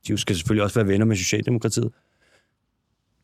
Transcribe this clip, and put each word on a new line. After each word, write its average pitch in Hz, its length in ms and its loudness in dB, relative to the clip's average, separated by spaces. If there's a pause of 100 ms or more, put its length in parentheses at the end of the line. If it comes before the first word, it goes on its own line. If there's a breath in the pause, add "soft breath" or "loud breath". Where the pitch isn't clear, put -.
de 107 100 -2
skal 101 180 -2
selvfølgelig 101 280 0
også 101 160 -2
være 104 80 2
venner 98 180 4
med 110 100 2
Socialdemokratiet. 113 760 -2 (1300 soft breath)